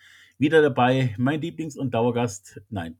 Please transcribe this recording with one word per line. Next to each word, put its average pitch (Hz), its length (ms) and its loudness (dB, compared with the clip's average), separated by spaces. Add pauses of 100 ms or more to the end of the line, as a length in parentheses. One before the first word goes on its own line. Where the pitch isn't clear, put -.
(380)
Wieder 151 240 4
dabei 127 560 2
mein 139 220 0
Lieblings- 160 360 -8
und 127 180 -6
Dauergast, 120 680 -2 (100)
nein, 82 300 -8